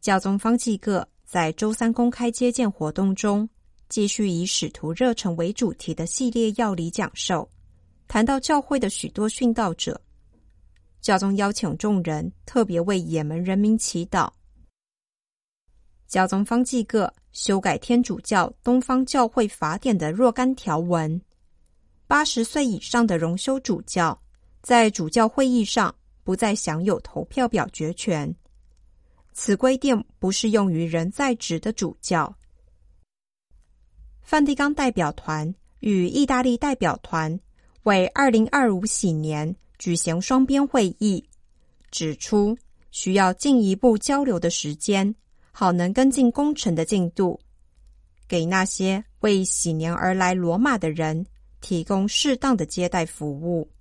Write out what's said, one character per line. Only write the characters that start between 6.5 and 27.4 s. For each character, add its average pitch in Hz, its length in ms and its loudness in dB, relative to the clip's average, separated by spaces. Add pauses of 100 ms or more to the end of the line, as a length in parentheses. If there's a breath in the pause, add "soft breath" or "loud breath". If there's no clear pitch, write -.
要 214 180 0
理 170 160 -6
讲 - 240 -4
授， - 340 -4 (580)
谈 214 160 2
到 269 160 2
教 294 220 0
会 277 180 -2
的 247 80 0
许 - 220 -6
多 214 180 -4
殉 233 240 0
道 220 220 -2
者。 - 260 -8 (1000)
教 196 160 2
宗 196 200 0
邀 202 140 0
请 202 240 -4
众 202 280 0
人 160 280 -4 (140)
特 - 180 2
别 180 180 0
为 190 180 0
也 160 240 -2
门 160 200 -4
人 190 140 0
民 214 180 4
祈 - 300 -4
祷。 175 240 0 (1800)
教 190 220 0
宗 196 180 0
方 240 180 2
济 247 200 -2
各 208 280 -2 (200)
修 - 280 0
改 175 160 0
天 240 280 2
主 196 180 -4
教 190 400 0
东 247 180 4
方 254 280 0
教 254 200 2
会 233 200 0
法 160 280 -4
典 214 220 0
的 156 140 -2
若 233 200 4
干 254 220 0
条 170 240 -2
文， 165 420 -2 (840)
八 294 180 2
十 240 200 0
岁 294 200 -2
以 233 160 -2
上 233 280 2
的 185 100 2
荣 165 180 0
休 269 240 -2
主 214 220 -4
教 165 400 -2 (400)
在 233 260 4
主 175 220 -2
教 226 180 4
会 262 200 2
议 247 180 2
上 196 300 0 (280)
不 185 120 -2
再 208 180 2
享 170 300 -4
有 190 160 0
投 - 260 -10
票 254 220 -2